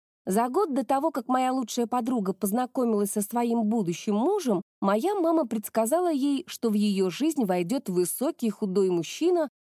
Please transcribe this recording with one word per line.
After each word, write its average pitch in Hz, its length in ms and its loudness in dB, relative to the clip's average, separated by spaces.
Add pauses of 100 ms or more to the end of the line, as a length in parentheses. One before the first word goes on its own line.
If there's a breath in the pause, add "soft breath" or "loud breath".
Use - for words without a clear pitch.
(260)
За 220 240 2
год 330 240 0
до 262 120 0
того, 277 260 2
как 269 160 -8
моя 254 240 2
лучшая 247 360 -2
подруга 233 460 -2
познакомилась 220 760 0
со 214 100 -2
своим 233 420 0
будущим 208 520 0
мужем, 262 460 0 (180)
моя 226 360 2
мама 330 320 2
предсказала 226 640 0
ей, 277 360 0
что - 220 -4
в 208 40 2
её 202 360 2
жизнь 285 340 0
войдёт 180 460 0
высокий 220 600 -2
худой 190 400 0
мужчина, 302 600 0 (160)